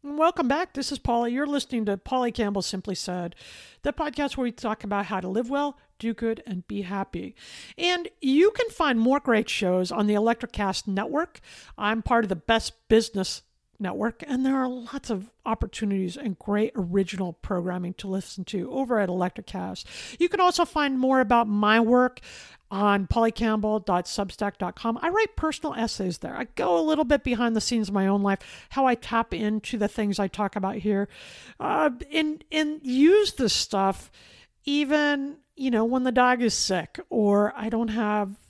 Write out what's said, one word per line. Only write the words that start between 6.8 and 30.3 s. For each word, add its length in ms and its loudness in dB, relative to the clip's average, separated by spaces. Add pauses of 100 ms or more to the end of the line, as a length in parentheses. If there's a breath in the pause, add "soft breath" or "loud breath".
happy. 520 -8 (420 loud breath)
And 300 -2 (140)
you 300 6
can 180 -2
find 320 0
more 180 4
great 300 2
shows 420 0
on 160 0
the 60 2
Electrocast 760 0
Network. 540 -4 (360 loud breath)
I'm 240 0
part 220 4
of 60 -2
the 80 0
Best 500 -2
Business 540 2 (380)
Network, 460 -4
and 200 -2
there 100 2
are 140 0
lots 400 -10
of 200 -4 (160)
opportunities 680 -2
and 240 -6
great 360 0
original 580 -2
programming 640 -4
to 120 -12
listen 380 -6
to 260 -6
over 280 0
at 100 0
Electrocast. 720 -6 (360 loud breath)
You 100 0
can 100 -2
also 240 4
find 340 0
more 220 4
about 300 4
my 320 4
work 400 4 (480 loud breath)
on 380 2
pollycampbell 720 2
dot 280 0
substack 500 -4
dot 180 -4
com. 260 -4
I 60 0
write 300 0
personal 360 -2
essays 440 -4
there. 180 -10
I 200 -6
go 220 2
a 60 2
little 220 2
bit 180 2
behind 320 0
the 60 0
scenes 260 -2
of 60 -6
my 140 2
own 160 2
life, 160 0 (320 loud breath)
how 140 2
I 100 4
tap 380 -4
into 440 -2
the 100 0
things 320 -2
I 80 0
talk 300 -4